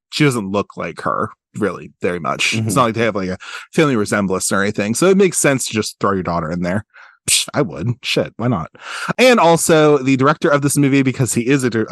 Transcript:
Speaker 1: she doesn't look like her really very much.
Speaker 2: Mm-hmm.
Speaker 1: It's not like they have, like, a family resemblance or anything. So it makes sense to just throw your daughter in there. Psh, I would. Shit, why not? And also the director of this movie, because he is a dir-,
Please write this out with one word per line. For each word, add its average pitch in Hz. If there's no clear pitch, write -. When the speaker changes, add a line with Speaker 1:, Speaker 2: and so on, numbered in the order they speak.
Speaker 1:
she -
doesn't 120
look 98
like 85
her 62
really 78
very 90
much. 69
Speaker 2:
Mm-hmm. 110
Speaker 1:
It's 110
not 131
like 110
they 113
have, 107
like, 95
a 92
family 147
resemblance 101
or 101
anything. 104
So 170
it 190
makes 190
sense 139
to -
just -
throw 101
your 95
daughter 85
in 87
there. 107
Psh, -
I 139
would. 95
Shit, -
why 117
not? 101
And 240
also 156
the 131
director 143
of 143
this 143
movie, 139
because 127
he 113
is 135
a 127
dir-, 110